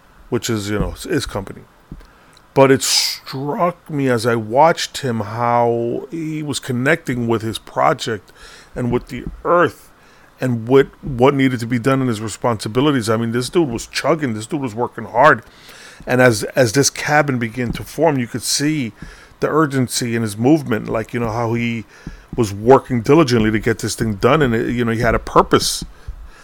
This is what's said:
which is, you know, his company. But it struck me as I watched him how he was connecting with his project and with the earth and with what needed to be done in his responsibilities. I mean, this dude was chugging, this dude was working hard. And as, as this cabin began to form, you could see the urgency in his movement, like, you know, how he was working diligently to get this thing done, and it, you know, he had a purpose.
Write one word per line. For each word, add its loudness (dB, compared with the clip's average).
which -4
is, -4
you -2
know, -4
his -4
company. -10
But 6
it 4
struck -4
me 0
as 0
I 2
watched 2
him -4
how 0
he -8
was -6
connecting -2
with 0
his -6
project -2
and -4
with -2
the -12
earth 0
and -2
with 6
what 2
needed 0
to -6
be -2
done 0
in 0
his -2
responsibilities. -2
I 2
mean, -2
this -4
dude 2
was -6
chugging, -2
this -8
dude -6
was -8
working -6
hard. 4
And 0
as, 4
as 0
this 4
cabin 0
began -4
to -8
form, 0
you -2
could -8
see -2
the 0
urgency 0
in 0
his -4
movement, 2
like, -4
you -4
know, -2
how -2
he -4
was 0
working 4
diligently 4
to 0
get -2
this -6
thing -2
done, 2
and 2
it, -2
you -2
know, 0
he -2
had 2
a 0
purpose. 2